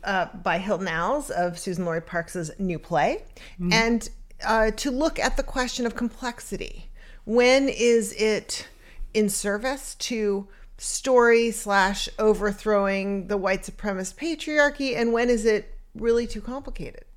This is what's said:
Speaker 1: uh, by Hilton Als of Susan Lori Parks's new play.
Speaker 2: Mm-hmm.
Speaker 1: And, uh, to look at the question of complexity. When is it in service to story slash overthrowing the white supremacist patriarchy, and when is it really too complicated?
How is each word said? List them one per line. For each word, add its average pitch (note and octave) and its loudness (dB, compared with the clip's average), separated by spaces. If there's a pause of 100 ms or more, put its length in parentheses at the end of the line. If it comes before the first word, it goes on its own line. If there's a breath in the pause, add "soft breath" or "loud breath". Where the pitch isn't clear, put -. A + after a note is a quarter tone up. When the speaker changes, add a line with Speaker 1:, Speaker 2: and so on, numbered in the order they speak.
Speaker 1:
uh, F#3 0 (160)
by F3 0
Hilton F#3+ -2
Als F#3+ -2
of F3 -2
Susan F3+ -4
Lori D#3+ -2
Parks's E3 -6
new F3+ -4
play. F3 0 (380 loud breath)
Speaker 2:
Mm-hmm. F3+ 0
Speaker 1:
And, A3+ 2 (360)
uh, A3 4
to C4+ -4
look D#4 0
at - 0
the C4+ 0
question B3+ -2
of A3+ -2
complexity. - -8 (360 soft breath)
When B3 6
is A#3 4
it - -2 (460 loud breath)
in G#3+ 2
service G#3 -4
to G3+ -2 (300 soft breath)
story A#3 4
slash G3 0 (100)
overthrowing G3+ 0
the G3+ -2
white F#3+ 0
supremacist F#3+ -6
patriarchy, D4 0
and A#3 2
when A#3 2
is A3+ 2
it G#3+ 0 (200)
really A#3 0
too A3+ -8
complicated? B3+ -10 (120)